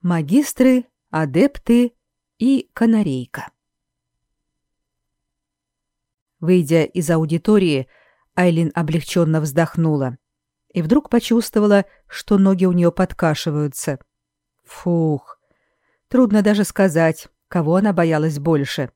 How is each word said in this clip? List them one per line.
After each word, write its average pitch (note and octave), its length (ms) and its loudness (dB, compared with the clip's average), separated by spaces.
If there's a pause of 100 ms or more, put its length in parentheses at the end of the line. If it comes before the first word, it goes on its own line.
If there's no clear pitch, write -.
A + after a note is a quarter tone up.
Магистры, A#3+ 840 0 (240)
адепты A#3 840 0 (440)
и C4 340 -2
канарейка. G3+ 800 -2 (3000)
Выйдя E3 460 2
из E3+ 240 -6
аудитории, D#3+ 800 0 (440)
Айлин E3+ 420 0
облегчённо D#3+ 680 -2
вздохнула D3+ 760 -2 (520)
и F3 120 -6
вдруг A3 280 0
почувствовала, G#3 760 0 (240)
что - 300 -2
ноги F#3+ 260 2
у F#3 80 2
неё E3+ 220 2
подкашиваются. D3+ 1040 -4 (640)
Фух! E3 760 -4 (720)
Трудно G#3+ 360 2
даже G#3 200 2
сказать, E3 640 0 (220)
кого E3 260 0
она G3+ 160 2
боялась D#3+ 480 0
больше C#3+ 560 -2